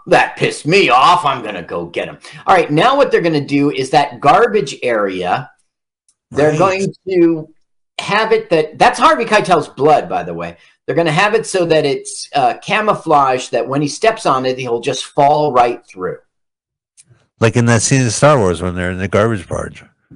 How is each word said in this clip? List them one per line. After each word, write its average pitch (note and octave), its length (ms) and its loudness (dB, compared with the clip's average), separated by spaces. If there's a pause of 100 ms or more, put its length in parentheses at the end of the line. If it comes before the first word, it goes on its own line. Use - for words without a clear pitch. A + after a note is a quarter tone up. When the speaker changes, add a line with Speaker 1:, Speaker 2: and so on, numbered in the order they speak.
Speaker 1:
that C#3+ 300 2
pissed - 300 -4
me E3+ 240 2
off. C#3+ 340 4
I'm C3+ 180 -2
gonna G2+ 200 -8
go F2 240 -8
get F2+ 220 -8
him. D2+ 100 -18 (280)
All G3 80 4
right, E3+ 160 2
now G#3 260 2
what C#4 140 2
they're G#3+ 120 2
gonna D#3 220 0
do C#3+ 260 0
is C3 200 -4
that C3+ 300 0
garbage G3 640 2
area, G#2 680 -2 (800)
they're D3 200 2
Speaker 2:
Right. D3+ 80 0
Speaker 1:
going F#3+ 360 0 (140)
to E3 400 0 (500)
have G#3 340 -2
it A3 180 0
that, D#3 280 0
that's B3 200 2
Harvey C4+ 260 2
Keitel's F#3 440 0
blood, C3+ 400 0
by F2+ 140 -4
the E2+ 120 -10
way. E2+ 220 -10 (300)
They're C3 100 -6
gonna E3 160 0
have G3+ 220 2
it A3 120 -2
so F3+ 200 -2
that D#3 180 2
it's, - 500 -6
uh, B2 280 2
camouflaged D#3+ 880 0
that B2 160 -2
when C#3+ 140 -2
he C#3+ 60 -2
steps A3 380 -2
on C3 200 0
it, C3 120 -2
he'll A#2+ 220 -4
just - 260 -6
fall D3 460 0
right A#2+ 340 0
through. F2+ 320 -10 (1200)
Speaker 2:
Like A2+ 160 0
in A#2+ 100 4
that A#2 160 2
scene C3+ 200 0
in A#2+ 80 0
Star C#3+ 280 4
Wars F2+ 240 0
when F2+ 140 -4
they're F2+ 140 -4
in F#2 80 -6
the F#2+ 100 -4
garbage G#2 400 0
barge. D#2 360 -10 (320)